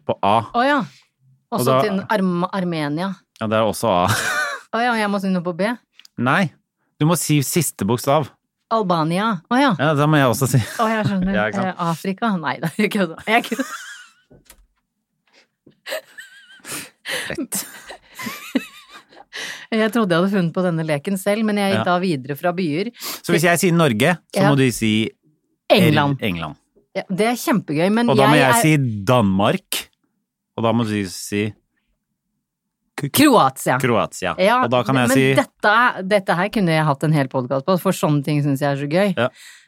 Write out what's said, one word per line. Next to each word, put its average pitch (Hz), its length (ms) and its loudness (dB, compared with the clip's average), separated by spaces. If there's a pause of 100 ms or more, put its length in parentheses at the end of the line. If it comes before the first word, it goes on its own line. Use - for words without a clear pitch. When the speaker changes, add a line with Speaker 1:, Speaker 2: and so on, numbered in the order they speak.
Speaker 1:
på 170 160 -4
A. 208 200 4 (120)
Speaker 2:
Å 240 140 0
ja. 285 120 2 (720)
Speaker 1:
Og 226 100 -4
Speaker 2:
Også 123 40 -2
Speaker 1:
da 131 160 2
Speaker 2:
til 196 180 -2 (120)
Arm-, 185 420 -2
Armenia. 175 640 -4 (260)
Speaker 1:
Ja, 110 60 -4
det 107 100 0
er 113 80 2
også 104 240 -2
A. 90 160 4
<laughs> 523 720 -4
Speaker 2:
Å 233 60 -2
ja, 247 100 0
jeg 214 160 -2
må 202 100 -2
si 196 100 -4
noe 185 120 -2
på 170 160 -6
B? 185 80 -2 (540)
Speaker 1:
Nei, 147 320 0 (480)
du 151 80 2
må 170 100 2
si 151 240 0
siste - 460 -2
bokstav. 131 420 0 (420)
Speaker 2:
Albania. 180 760 -2
Å 240 100 2
ja. 269 200 4
Speaker 1:
Ja, 151 160 2
det 147 120 2
må 156 100 4
jeg 135 120 6
også 131 180 0
si. 135 120 2
Speaker 2:
Å, 220 280 -2
jeg 220 200 -2
skjønner. 190 260 -2
Speaker 1:
<laughs> 208 60 0
Ja, 214 100 0
ikke 202 60 -6
sant? 190 180 -2
Speaker 2:
Eh, 170 160 -4
Afrika? 190 480 -4
Nei, 135 220 -4
det 165 180 -4
er 214 80 0
ikke 196 220 -2
det. 160 180 -14
Jeg 214 80 0
er 233 80 4
ikke 247 240 -6 (3750)
Speaker 1:
Lett. - 340 -8 (2000)
Speaker 2:
Jeg 220 240 0
trodde 202 220 2
jeg 170 80 4
hadde 196 100 0
funnet 170 220 0
på 185 100 -2
denne 165 220 -2
leken 160 340 -4
selv, 214 240 0
men 208 160 0
jeg 196 140 0
gikk 110 80 0
Speaker 1:
Ja. - 20 -2
Speaker 2:
da 180 160 2
videre 143 360 -4
fra 175 160 0
byer. 180 360 -4 (320)
Speaker 1:
Så 175 120 0
hvis 165 120 2
jeg 170 160 2
sier 175 120 4
Norge, 156 440 2 (160)
så 196 80 2
Speaker 2:
Ja. 151 80 6
Speaker 1:
må 143 80 4
du 131 140 4
si 110 380 0 (600)
Speaker 2:
England. 151 520 4
Speaker 1:
Er-, 117 60 -4
England. 82 280 -6 (400)
Speaker 2:
Ja, 190 140 -6
det 196 180 0
er 247 100 0
kjempegøy, 180 540 0
men 233 180 2
Speaker 1:
Og 127 80 4
da - 100 6
må 143 60 6
Speaker 2:
jeg 147 80 6
Speaker 1:
jeg 131 80 6
Speaker 2:
er 139 120 4
Speaker 1:
si 135 440 2
Danmark, 110 840 2 (680)
og 113 60 -4
da 113 100 2
må 117 120 0
du 104 220 -2
si 104 460 -6 (1400)
K-, 143 140 -6
Speaker 2:
Kroatia. 170 680 4
Speaker 1:
Kroatia. 92 600 -2
Speaker 2:
Ja, 233 240 2
Speaker 1:
Og 233 80 -2
da 123 120 2
kan 131 120 0
jeg 123 120 2
Speaker 2:
men 135 80 2
Speaker 1:
si 135 200 4
Speaker 2:
dette, 220 760 0
dette 196 260 2
her 185 140 -2
kunne 202 220 0
jeg 156 120 2
hatt 147 200 0
en 156 100 2
hel 139 160 2
podcast 135 360 -4
på, 185 140 0
for 190 120 -2
sånne 147 340 0
ting 151 180 0
synes 139 160 0
jeg 143 140 0
er 139 80 -4
så 143 100 -6
gøy. 190 240 2
Speaker 1:
Ja. 120 140 0 (380)